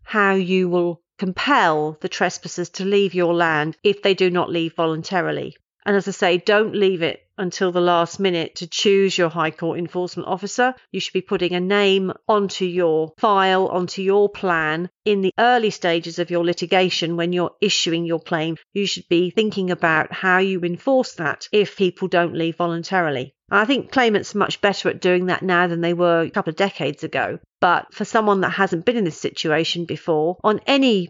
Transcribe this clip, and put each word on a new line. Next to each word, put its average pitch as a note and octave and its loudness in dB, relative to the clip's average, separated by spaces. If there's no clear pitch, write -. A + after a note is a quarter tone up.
how G3+ 2
you F#3 2
will F3 0
compel F#3 0
the F#3 -4
trespassers - -4
to - -8
leave G3 2
your F3 2
land D#3+ 0
if G3+ 2
they G3 2
do F#3 2
not F3 0
leave E3 -4
voluntarily. D#3+ -2
And G#3 2
as G3 0
I - -6
say, F#3 2
don't G#3+ 2
leave F#3+ 2
it - -4
until F#3 -2
the F3 0
last F3 2
minute F3+ -2
to F3 -12
choose G3 2
your F3 2
High D#3+ -2
Court D#3+ -4
enforcement F3 -6
officer. G3+ -2
You F#3+ -6
should - -8
be F#3 -2
putting F3+ -2
a F3+ 0
name F#3+ 2
onto G3+ 0
your D#3+ 0
file, F#3+ 2
onto F3+ -4
your G3+ 2
plan E3+ -2
in G#3 2
the F#3+ 0
early A#3 4
stages E3+ -2
of F3 -4
your E3+ 0
litigation F3 0
when E3+ -2
you're F3 -2
issuing E3+ 0
your E3 -2
claim. D#3+ -4
You G3+ -2
should - -8
be F3 2
thinking G3 -2
about E3 0
how F#3 2
you F#3+ 0
enforce F3+ 0
that - -6
if G#3 2
people F#3 0
don't E3+ 2
leave E3 -4
voluntarily. E3 -2
I G3+ 2
think B3+ -2
claimants A3+ 0
are G#3 -2
much - -2
better F#3+ 0
at D#3 -6
doing F3+ 2
that F3 -2
now F3+ 2
than E3+ -2
they E3+ 0
were E3+ 2
a E3 -2
couple F#3+ -2
of D#3 -6
decades D#3+ -4
ago. C3 -4
But F3 2
for G#3 -8
someone G#3 2
that E3+ 0
hasn't F3+ -2
been A#3+ 2
in A3+ 0
this D#3+ -4
situation D#3+ -2
before, E3 -2
on G#3+ 2
any B3 2